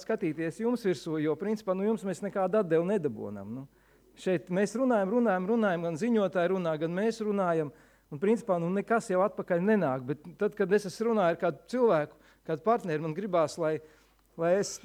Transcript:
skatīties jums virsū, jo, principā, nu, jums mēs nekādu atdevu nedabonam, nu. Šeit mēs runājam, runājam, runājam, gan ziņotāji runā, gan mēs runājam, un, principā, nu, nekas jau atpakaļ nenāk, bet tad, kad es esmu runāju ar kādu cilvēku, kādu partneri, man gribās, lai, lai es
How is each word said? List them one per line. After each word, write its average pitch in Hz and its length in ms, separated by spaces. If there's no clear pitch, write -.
skatīties 165 600
jums 233 220
virsū, 170 360
jo, 151 180
principā, 196 380
nu, 190 100
jums 214 200
mēs 185 180
nekādu 196 360
atdevu 170 280
nedabonam, 110 720
nu. 139 60
Šeit - 320
mēs 196 240
runājam, 226 400
runājam, 208 320
runājam, 202 400
gan 170 160
ziņotāji 190 540
runā, 170 260
gan 165 160
mēs 220 240
runājam, 180 480
un, 147 120
principā, 196 360
nu, 170 160
nekas 202 380
jau 180 100
atpakaļ 185 400
nenāk, 160 480
bet 151 160
tad, 202 160
kad 190 160
es 202 160
esmu 226 220
runāju 180 240
ar 165 60
kādu 175 280
cilvēku, 208 480
kādu - 160
partneri, 185 380
man 160 100
gribās, 170 480
lai, 156 140
lai 170 160
es 202 280